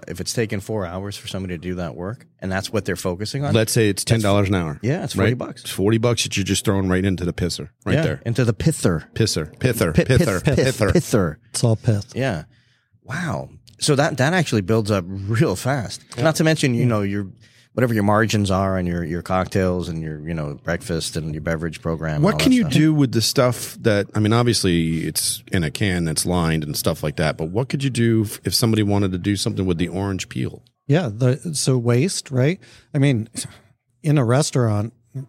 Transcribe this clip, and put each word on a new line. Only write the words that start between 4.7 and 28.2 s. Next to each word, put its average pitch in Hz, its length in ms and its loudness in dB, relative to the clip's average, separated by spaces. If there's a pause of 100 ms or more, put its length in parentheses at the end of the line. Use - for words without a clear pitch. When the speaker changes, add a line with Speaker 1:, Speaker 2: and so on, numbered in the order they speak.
Speaker 1:
Yeah, 139 220 -2
it's 156 120 -6
forty 98 180 2
Speaker 2:
right? 123 60 -4
Speaker 1:
bucks. - 240 -10
Speaker 2:
It's - 100 -10
forty 107 260 2
bucks 120 240 0
that - 140 -6
you're 98 80 0
just 95 200 0
throwing 98 240 2
right 92 160 2
into 90 200 0
the 85 80 0
pisser 82 380 -6 (140)
right 101 120 0
Speaker 1:
Yeah, 160 60 2
Speaker 2:
there. 78 220 -2
Speaker 1:
into 117 200 0
the 110 100 2
pither. 101 600 0
Speaker 2:
Pisser. 90 440 -2
Pither. 95 340 2
Speaker 1:
Pit-, - 140 2
Speaker 2:
Pither. 120 340 4
Speaker 1:
pith, - 160 2
pith, - 0 - (220)
Speaker 2:
Pither. 98 140 2
Speaker 1:
pither. 95 460 2 (120)
Speaker 3:
It's - 140 -2
all 113 120 4
pith. - 380 -2
Speaker 1:
Yeah. 117 300 -4 (580)
Wow. 131 480 -8 (300)
So 147 160 2
that, 147 220 2
that 139 140 2
actually 139 300 0
builds 107 280 0
up 95 160 0
real 98 500 0
fast. 127 460 -4 (140)
Speaker 2:
Yeah. 120 80 -2
Speaker 1:
Not 156 120 2
to 165 80 2
mention, 151 300 2
you 117 60 0
Speaker 3:
Yeah. 127 80 4
Speaker 1:
know, 107 140 2
your, 101 240 -4 (480)
whatever 117 200 2
your 104 100 2
margins 104 460 4
are 95 280 0
on 90 80 0
your, 87 180 -2
your 85 180 -6
cocktails 90 680 0
and 80 120 -6
your, 76 240 -8
you 85 80 -6
know, 76 200 -4 (100)
breakfast 82 500 -4
and 78 200 -6
your 78 80 -8
beverage 82 400 -4
program 80 340 -4
and 76 80 2
Speaker 2:
What 202 100 2
Speaker 1:
all 151 60 -2
Speaker 2:
can 269 120 4
Speaker 1:
that 254 40 4
Speaker 2:
you 240 60 4
Speaker 1:
stuff. 143 100 -2
Speaker 2:
do 156 220 4
with 135 180 2
the 113 100 0
stuff - 600 0
that, 101 320 2
I 104 40 -2
mean, 107 140 4
obviously 87 760 2
it's - 460 -4
in 92 100 2
a 73 80 -2
can 90 340 -2
that's 78 220 -2
lined 82 380 0
and 78 120 -6
stuff 82 280 -2
like 73 120 -4
that, 78 200 0
but 82 140 -6
what 117 180 -4
could 139 160 -4
you 139 60 0
do 117 320 2